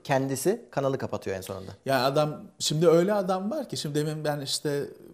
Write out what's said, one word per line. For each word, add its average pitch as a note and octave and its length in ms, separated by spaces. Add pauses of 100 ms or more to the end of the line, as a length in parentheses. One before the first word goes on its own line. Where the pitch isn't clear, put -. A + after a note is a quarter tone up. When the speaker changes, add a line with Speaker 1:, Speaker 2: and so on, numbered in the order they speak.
Speaker 1:
kendisi C#3 680
kanalı C3+ 280
kapatıyor G#2 380
en F#2 40
sonunda. F#2+ 300 (160)
Speaker 2:
Yani C3+ 160
adam, D3 380 (180)
şimdi D#3+ 300
öyle F3 260
adam F#3+ 360
var D4 180
ki, C3+ 80
şimdi D3 180
demin D3+ 300
ben D3 160
işte C#3+ 440 (300)